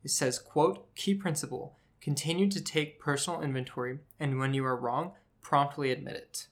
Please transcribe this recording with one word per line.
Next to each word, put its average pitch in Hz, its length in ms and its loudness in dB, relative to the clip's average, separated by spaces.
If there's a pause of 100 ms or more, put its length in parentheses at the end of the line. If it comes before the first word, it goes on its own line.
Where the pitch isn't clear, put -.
it 151 100 -6
says, 127 280 2
quote, - 560 2
"Key - 180 0
principle, 143 640 -4 (220)
continue 165 500 2
to 196 140 -2
take 151 380 -2
personal 151 400 -2
inventory, 131 580 -4 (180)
and 135 220 0
when 135 140 0
you 135 120 2
are 127 120 2
wrong, 127 340 -2 (300)
promptly 143 500 2
admit 135 240 -4
it." - 360 -10